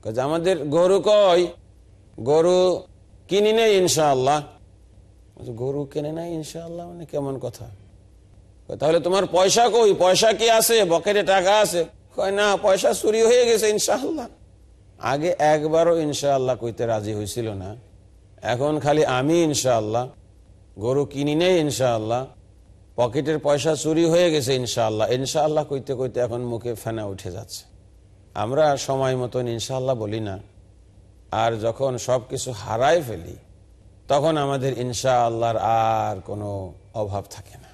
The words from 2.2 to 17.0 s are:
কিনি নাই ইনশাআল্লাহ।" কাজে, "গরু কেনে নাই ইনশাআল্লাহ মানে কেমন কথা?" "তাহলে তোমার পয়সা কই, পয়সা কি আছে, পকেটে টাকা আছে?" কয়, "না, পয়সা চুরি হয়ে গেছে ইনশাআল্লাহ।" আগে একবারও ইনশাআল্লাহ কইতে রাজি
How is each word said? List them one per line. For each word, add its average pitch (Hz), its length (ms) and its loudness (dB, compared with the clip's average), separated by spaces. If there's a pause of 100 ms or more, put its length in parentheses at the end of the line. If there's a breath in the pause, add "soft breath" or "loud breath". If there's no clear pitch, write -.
কিনি 208 260 2
নাই 220 220 4
ইনশাআল্লাহ।" 147 680 2 (960)
কাজে, 123 140 -14
"গরু 135 340 -6
কেনে 147 260 -8
নাই 170 220 -8
ইনশাআল্লাহ 165 540 -12
মানে 175 180 -16
কেমন 139 340 -6
কথা?" 120 300 -12 (1080)
"তাহলে 160 200 2
তোমার 185 260 0
পয়সা 196 440 2
কই, 208 300 4
পয়সা 185 340 4
কি 226 160 2
আছে, 226 400 4
পকেটে 202 340 2
টাকা 190 360 4
আছে?" 170 260 0 (300)
কয়, - 160 -2
"না, 202 300 2
পয়সা 202 320 2
চুরি 220 300 2
হয়ে 240 220 6
গেছে 220 240 2
ইনশাআল্লাহ।" 240 580 -2 (720)
আগে 147 400 -2
একবারও 156 580 4
ইনশাআল্লাহ 139 580 0
কইতে 117 300 -4
রাজি 110 280 -2